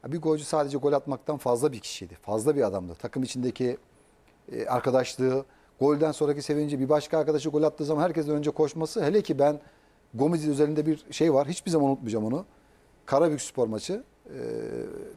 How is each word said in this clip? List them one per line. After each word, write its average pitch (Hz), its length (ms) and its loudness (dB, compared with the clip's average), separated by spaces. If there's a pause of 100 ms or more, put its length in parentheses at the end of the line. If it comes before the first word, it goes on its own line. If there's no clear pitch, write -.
Ya 127 80 -8
bir 175 80 -4
golcü 151 240 0
sadece 143 340 0
gol 143 140 2
atmaktan 143 440 -2
fazla 127 360 2
bir 107 80 -12
kişiydi. - 420 -12
Fazla 110 340 2
bir 135 60 2
adamdı. 92 360 -2
Takım 131 240 -6
içindeki, 123 540 -2 (760)
e, 117 140 -6
arkadaşlığı, 127 760 0 (360)
golden 147 320 2
sonraki 147 300 0
sevinci, 147 380 -2
bir 131 80 0
başka 151 300 2
arkadaşı 151 300 0
gol 151 140 2
attığı 151 220 0
zaman 151 180 0
herkesten 156 320 0
önce 147 160 0
koşması. 156 540 -2
Hele 196 180 4
ki 147 160 -2
ben 147 220 4 (540)
Gomis 151 320 2
üzerinde 151 400 2
bir 151 240 -2
şey 156 240 2
var. 139 140 4
Hiçbir 175 220 -6
zaman 147 200 4
unutmayacağım 113 340 -2
onu. 135 200 -2 (640)
Karabük 151 360 4
Spor - 240 -2
maçı. 139 360 -6 (240)
E, 135 120 -16 (800)